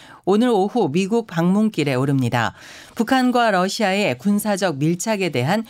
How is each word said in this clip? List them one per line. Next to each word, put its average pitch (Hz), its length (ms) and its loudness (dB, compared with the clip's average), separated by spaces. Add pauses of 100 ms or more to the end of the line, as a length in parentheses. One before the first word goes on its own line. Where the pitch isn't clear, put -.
(240)
오늘 214 240 2
오후 208 440 0
미국 196 340 0
방문길에 175 680 0
오릅니다. 127 600 0 (400)
북한과 240 560 2
러시아의 190 680 0
군사적 202 600 -2
밀착에 175 520 -2
대한 151 400 0